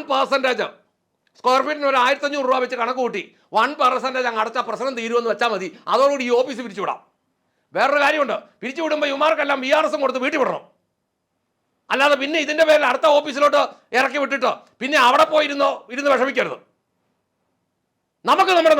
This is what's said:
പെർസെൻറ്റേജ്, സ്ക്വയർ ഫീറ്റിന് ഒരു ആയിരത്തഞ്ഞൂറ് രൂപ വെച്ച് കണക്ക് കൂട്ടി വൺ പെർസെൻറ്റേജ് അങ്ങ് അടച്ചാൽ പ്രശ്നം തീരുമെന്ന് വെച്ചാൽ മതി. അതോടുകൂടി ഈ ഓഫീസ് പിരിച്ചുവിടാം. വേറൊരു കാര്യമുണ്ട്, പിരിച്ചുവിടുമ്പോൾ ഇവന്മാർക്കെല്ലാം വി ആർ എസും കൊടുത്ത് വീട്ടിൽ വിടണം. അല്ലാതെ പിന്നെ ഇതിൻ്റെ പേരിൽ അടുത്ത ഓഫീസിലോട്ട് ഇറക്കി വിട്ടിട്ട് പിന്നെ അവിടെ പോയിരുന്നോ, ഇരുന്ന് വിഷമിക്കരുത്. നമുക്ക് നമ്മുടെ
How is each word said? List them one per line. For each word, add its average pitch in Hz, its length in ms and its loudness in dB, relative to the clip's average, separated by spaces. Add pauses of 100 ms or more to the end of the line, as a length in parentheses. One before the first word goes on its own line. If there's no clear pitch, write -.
(120)
പെർസെൻറ്റേജ്, 254 560 0 (720)
സ്ക്വയർ 254 280 2
ഫീറ്റിന് 294 240 -2
ഒരു 269 140 2
ആയിരത്തഞ്ഞൂറ് 277 460 -2
രൂപ 262 120 2
വെച്ച് 247 180 -4
കണക്ക് 247 220 -2
കൂട്ടി 202 200 -4 (340)
വൺ 233 120 4 (120)
പെർസെൻറ്റേജ് 254 500 0
അങ്ങ് 226 120 -4
അടച്ചാൽ 226 260 -4
പ്രശ്നം 247 320 -6
തീരുമെന്ന് 226 320 -2
വെച്ചാൽ 233 200 -2
മതി. 185 160 -6 (240)
അതോടുകൂടി 269 360 2
ഈ 247 100 0
ഓഫീസ് 254 260 -4
പിരിച്ചുവിടാം. 180 340 -8 (760)
വേറൊരു 277 300 2
കാര്യമുണ്ട്, 277 320 0 (260)
പിരിച്ചുവിടുമ്പോൾ 294 480 -4
ഇവന്മാർക്കെല്ലാം 285 540 0
വി 262 140 -6
ആർ 320 100 2
എസും 294 160 -4
കൊടുത്ത് 254 200 -2
വീട്ടിൽ 302 180 -2
വിടണം. 175 220 -2 (1300)
അല്ലാതെ 277 300 4
പിന്നെ 302 240 -2
ഇതിൻ്റെ 302 240 0
പേരിൽ 302 220 4
അടുത്ത 269 140 -2 (120)
ഓഫീസിലോട്ട് 285 440 2 (360)
ഇറക്കി 262 260 0
വിട്ടിട്ട് 247 280 -2 (280)
പിന്നെ 277 180 0 (100)
അവിടെ 294 260 4
പോയിരുന്നോ, 285 360 0 (220)
ഇരുന്ന് 277 220 -2
വിഷമിക്കരുത്. 226 440 -2 (1700)
നമുക്ക് 370 280 4
നമ്മുടെ 320 240 4